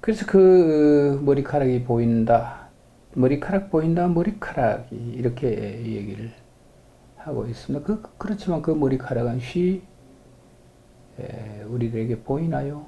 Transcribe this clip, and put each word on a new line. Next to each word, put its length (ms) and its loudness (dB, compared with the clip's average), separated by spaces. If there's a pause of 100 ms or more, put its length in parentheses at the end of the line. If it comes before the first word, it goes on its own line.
그래서 240 -2
그 960 6
머리카락이 600 2
보인다, 840 2 (460)
머리카락 580 0
보인다, 360 2
머리카락이 880 -2
이렇게 520 -4 (360)
얘기를 480 -10 (880)
하고 300 -8
있습니다. 380 -8
그, 180 -4 (140)
그렇지만 440 -4
그 100 -2
머리카락은 680 -2
쉬, 440 -2 (1400)
에, 440 -14
우리들에게 580 -4
보이나요? 680 -4